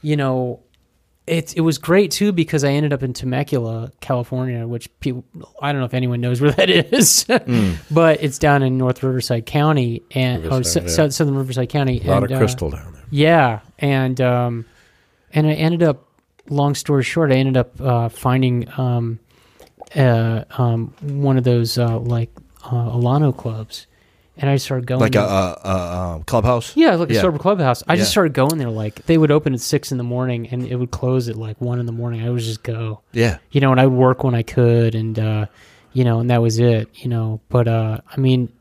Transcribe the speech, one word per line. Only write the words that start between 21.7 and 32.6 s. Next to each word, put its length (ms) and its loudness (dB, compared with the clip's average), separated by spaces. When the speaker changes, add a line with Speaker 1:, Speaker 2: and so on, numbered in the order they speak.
Speaker 1:
uh, 220 0
like, 320 -4
uh, 40 -18
Alano 440 2
clubs. 520 -12
And 140 -2
I 60 2
started 320 -4
going 120 -2
Speaker 2:
Like 140 2
a, 60 4
Speaker 1:
there. 540 -2
Speaker 2:
a, 40 0
a, 200 -4
um, 80 -10
clubhouse? 520 0
Speaker 1:
Yeah, 200 4
like 160 -2
a 20 2
Speaker 2:
Yeah. 80 2
Speaker 1:
sober 160 2
clubhouse. 500 0
I 80 2
just 140 2
Speaker 2:
Yeah. 40 -2
Speaker 1:
started 200 2
going 240 2
there. 140 -4
Like, 340 -6
they 140 4
would 100 4
open 240 2
at 80 -4
six 300 -4
in 80 -4
the 40 -4
morning, 460 -4
and 160 -6
it 100 -6
would 140 -4
close 400 -2
at, 80 -8
like, 240 -10
one 180 -2
in 60 -4
the 60 -6
morning. 340 -6
I 60 -2
would 100 -2
just 220 -6